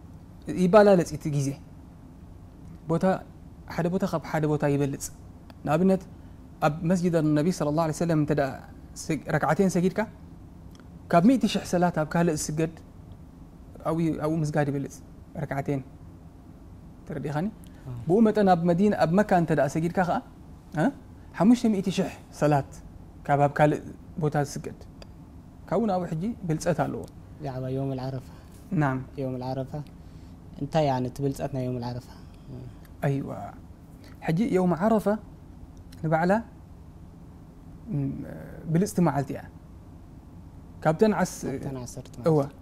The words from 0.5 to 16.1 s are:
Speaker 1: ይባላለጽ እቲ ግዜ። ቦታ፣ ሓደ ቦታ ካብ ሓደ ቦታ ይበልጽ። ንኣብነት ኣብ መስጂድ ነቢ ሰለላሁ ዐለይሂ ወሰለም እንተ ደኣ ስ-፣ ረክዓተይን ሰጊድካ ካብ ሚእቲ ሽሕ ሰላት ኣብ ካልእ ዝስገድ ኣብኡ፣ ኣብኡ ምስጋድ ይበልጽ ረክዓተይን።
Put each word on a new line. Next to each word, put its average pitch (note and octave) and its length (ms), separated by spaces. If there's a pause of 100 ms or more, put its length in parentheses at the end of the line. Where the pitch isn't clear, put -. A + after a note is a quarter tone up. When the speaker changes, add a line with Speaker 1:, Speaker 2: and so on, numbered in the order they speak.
Speaker 1:
ይባላለጽ F#3 560
እቲ D3+ 180
ግዜ። C#3+ 200 (1400)
ቦታ፣ E3 180 (640)
ሓደ E3+ 220
ቦታ F#3+ 180
ካብ E3 180
ሓደ D#3 220
ቦታ D3+ 200
ይበልጽ። C#3+ 380 (560)
ንኣብነት F#3 420 (600)
ኣብ D3+ 200
መስጂድ F3 320 (160)
ነቢ D3+ 200
ሰለላሁ D3+ 320
ዐለይሂ D#3 120
ወሰለም E3+ 240
እንተ D3+ 140
ደኣ D3 160 (480)
ስ-፣ - 300
ረክዓተይን D#3 440
ሰጊድካ F3+ 300 (1080)
ካብ E3+ 160
ሚእቲ A#3+ 220
ሽሕ F#3+ 180
ሰላት F3 320
ኣብ D3+ 120
ካልእ E3+ 260
ዝስገድ D#3 380 (1080)
ኣብኡ፣ E3 180 (180)
ኣብኡ D#3 200
ምስጋድ D3+ 320
ይበልጽ C#3 280 (380)
ረክዓተይን። C#3+ 480 (1200)